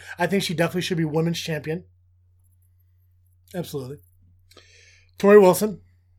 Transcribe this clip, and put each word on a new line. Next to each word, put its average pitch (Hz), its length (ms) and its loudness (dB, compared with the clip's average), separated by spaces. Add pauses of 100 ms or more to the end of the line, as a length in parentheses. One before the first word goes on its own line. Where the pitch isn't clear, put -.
(180)
I 175 100 -2
think 190 160 -2
she 185 100 -6
definitely 170 280 -2
should 170 160 -4
be 160 80 -2
women's 160 340 -2
champion. 156 460 -8 (1700)
Absolutely. 147 440 -10 (1200)
Torrie 202 240 8
Wilson. 185 400 2 (380)